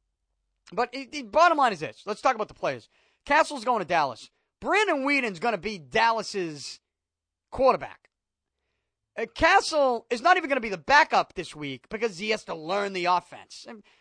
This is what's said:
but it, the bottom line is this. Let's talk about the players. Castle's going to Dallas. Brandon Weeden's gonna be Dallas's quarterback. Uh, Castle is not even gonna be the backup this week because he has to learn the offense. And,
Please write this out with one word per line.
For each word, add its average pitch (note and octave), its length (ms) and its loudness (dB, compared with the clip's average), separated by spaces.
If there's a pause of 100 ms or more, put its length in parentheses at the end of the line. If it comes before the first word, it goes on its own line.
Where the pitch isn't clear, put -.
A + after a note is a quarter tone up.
(720)
but A#3 200 -2
it, C4 200 -14
the D4 100 -8
bottom D4+ 360 4
line B3+ 140 2
is F3 60 -8
this. C#3+ 280 -10
Let's G#3 140 -8
talk C4 140 2
about G#3+ 140 -6
the - 60 -20
players. C#3 340 -6 (360)
Castle's D4 400 0
going A#3 160 0
to F3+ 40 -4
Dallas. D3 460 -2 (300)
Brandon E4 460 0
Weeden's B3+ 320 0
gonna G#3+ 200 -2
be G3 200 -8
Dallas's F#3 1000 -2 (720)
quarterback. E3 560 0 (1080)
Uh, A3+ 160 -4
Castle D#4 760 4
is A#3+ 120 -4
not F4 140 6
even E4 120 -4
gonna C4+ 120 0
be A3+ 80 -6
the F#3+ 100 -6
backup B3 560 2
this - 200 -10
week C#3+ 340 -12
because G#3+ 300 -6
he G#3+ 120 -4
has G#3+ 140 -4
to F3+ 100 -10
learn F#3+ 380 -4
the F3+ 140 -4
offense. E3+ 600 -4
And, A3+ 140 -18 (180)